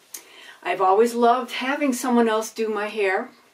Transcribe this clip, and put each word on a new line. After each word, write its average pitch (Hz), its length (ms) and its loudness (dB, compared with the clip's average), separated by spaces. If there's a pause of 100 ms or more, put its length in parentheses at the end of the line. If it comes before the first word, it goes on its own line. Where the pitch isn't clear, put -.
(640)
I've 185 200 -4
always 233 320 4
loved 240 380 2
having 277 420 -2
someone 240 340 2
else 220 240 -2
do 220 160 -4
my 208 200 -4
hair, 208 420 -2 (220)